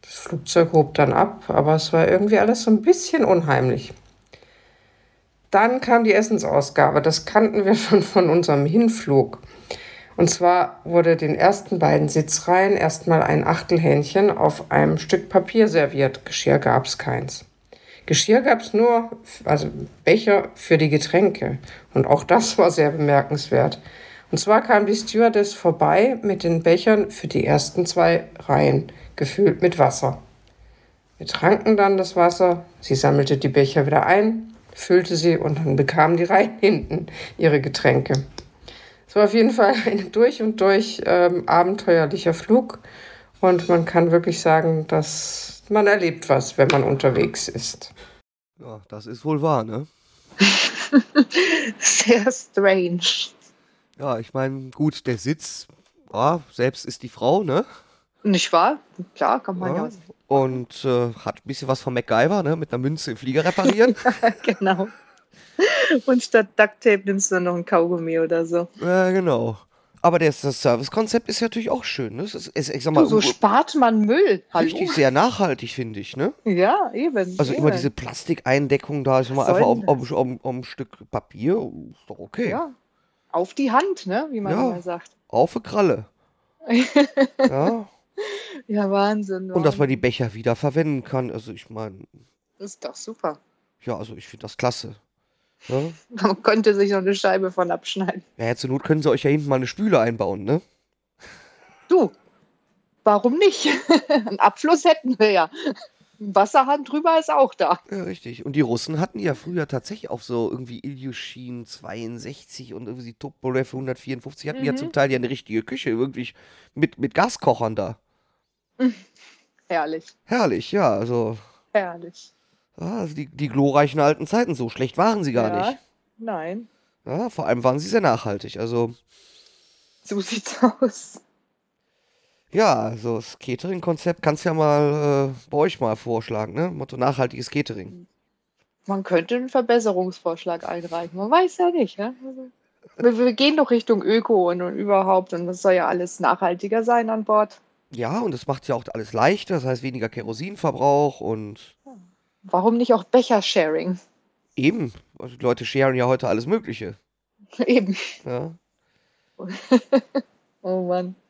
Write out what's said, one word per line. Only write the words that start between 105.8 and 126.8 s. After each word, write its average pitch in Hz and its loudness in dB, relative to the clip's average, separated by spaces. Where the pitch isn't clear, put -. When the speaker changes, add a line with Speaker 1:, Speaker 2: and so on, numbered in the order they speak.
Speaker 3:
Ein 202 -6
Wasserhahn 269 2
drüber 320 0
ist 320 -6
auch 294 2
da. 175 -2
Speaker 2:
Ja, 98 -10
richtig. 117 -14
Und 135 -8
die 151 0
Russen 127 -2
hatten 185 -6
ja 175 -2
früher 165 -8
tatsächlich - -10
auch 120 -10
so 117 -4
irgendwie 120 -12
Ilyushin 123 -14
zweiundsechzig 117 -16
und 120 -14
irgendwie 117 -14
Tupolev 131 -6
hundertvierundfünfzig, 131 -10
hatten 254 -8
ja 139 -2
Speaker 3:
Mhm. - -4
Speaker 2:
zum 311 -8
Teil 139 2
ja 131 0
eine 123 -2
richtige 110 -6
Küche, 120 -4
wirklich 123 -6
mit, 151 -2
mit 127 -4
Gaskochern 123 0
da. 101 -6
Speaker 3:
<laughs> - -6
Herrlich. 160 -4
Speaker 2:
Herrlich, 190 -2
ja, 175 2
also 113 -2
Speaker 3:
Herrlich. 175 -6
Speaker 2:
ja, 180 -8
also 156 -8
die, 147 -10
die - -8
glorreichen 139 2
alten 147 2
Zeiten, 220 -2
so 120 -6
schlecht - -6
waren 208 0
sie 139 -4
gar 113 0
Speaker 3:
Ja, 190 -2
Speaker 2:
nicht. 262 -12
Speaker 3:
nein. 208 -10